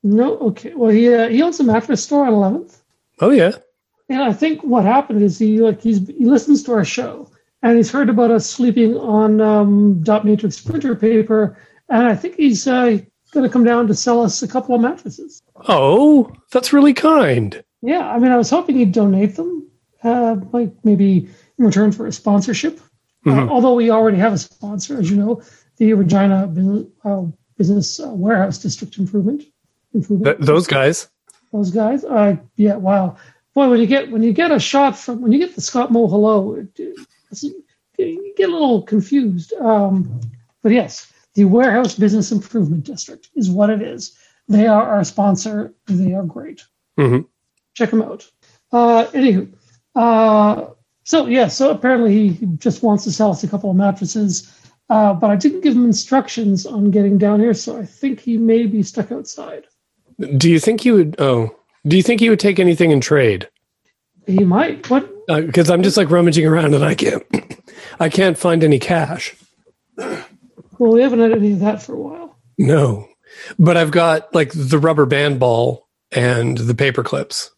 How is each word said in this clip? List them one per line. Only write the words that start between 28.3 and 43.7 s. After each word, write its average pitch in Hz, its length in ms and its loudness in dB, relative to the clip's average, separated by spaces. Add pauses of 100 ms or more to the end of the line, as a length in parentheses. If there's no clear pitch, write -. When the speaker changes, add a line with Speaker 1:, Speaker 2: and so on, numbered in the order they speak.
Speaker 1:
District - 400 -10
Improvement. 202 460 -4 (500)
Improvement. 196 460 -2
Speaker 2:
Th-, 143 60 -4
those 160 220 2
guys. 139 400 -2 (460)
Speaker 1:
Those 202 180 -4
guys. 226 320 -2
Uh, 208 320 0 (220)
yeah, 208 180 2
wow. 190 400 -2 (380)
Boy, 277 160 2
when 240 100 4
you 233 80 4
get, 269 240 -2
when 226 120 -2
you 226 100 2
get 330 180 0
a 262 80 2
shot 277 380 0
from, 240 240 -10
when 226 100 0
you 277 80 4
get 359 160 -4
the - 60 -12
Scott 247 300 -4
Moe 233 160 2
hello, 208 480 0
it, - 220 -16
it, - 200 -14 (1000)
you 381 380 -8
get 381 140 0
a - 20 -4
little 277 300 0
confused. 214 720 -2
Um, 208 680 -2 (420)
but 226 120 2
yes, - 380 -4 (240)
the 202 100 4
Warehouse 233 500 2
Business 208 360 0
Improvement 170 520 -4
District - 520 -16
is 208 140 -2
what 202 200 0
it 214 120 -4